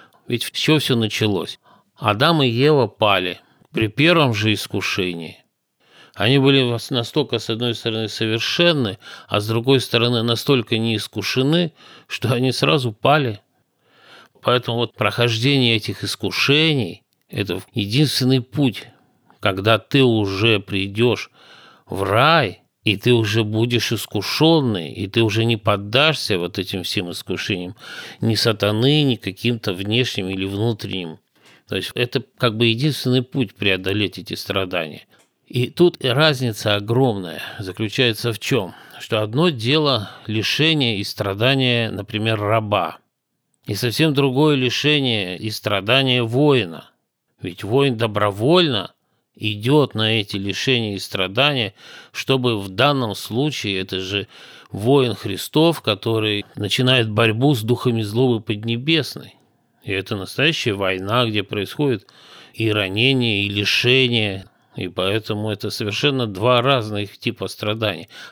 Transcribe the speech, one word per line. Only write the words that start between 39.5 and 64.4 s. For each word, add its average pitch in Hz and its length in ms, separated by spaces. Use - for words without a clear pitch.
лишение 117 720
и 101 60
страдания, 117 840
например, 104 500
раба, 104 580
и 107 80
совсем 131 400
другое 139 400
лишение 127 800
и 107 140
страдания 120 720
воина. 117 640
Ведь 90 220
воин 127 320
добровольно 110 960
идет 107 600
на 110 240
эти 101 160
лишения 101 580
и 95 60
страдания, 107 720
чтобы 123 480
в 98 80
данном 120 480
случае 107 640
это 92 180
же 92 300
воин 117 460
Христов, 151 640
который 107 640
начинает 120 560
борьбу 117 460
с 107 60
духами 117 400
злобы 113 380
поднебесной. 120 920
И - 80
это 98 240
настоящая 123 600
война, 98 520
где 104 160
происходит 104 640
и 110 160
ранение, 107 760
и - 20
лишение. 107 960